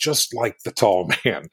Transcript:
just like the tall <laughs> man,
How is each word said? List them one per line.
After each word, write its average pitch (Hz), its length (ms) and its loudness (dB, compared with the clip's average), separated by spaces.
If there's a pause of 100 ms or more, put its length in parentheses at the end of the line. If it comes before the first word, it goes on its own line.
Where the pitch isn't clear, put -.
just - 340 -2
like 117 300 -4
the - 80 -8
tall 90 360 2 (100)
<laughs> - 60 -8
man, 85 280 -2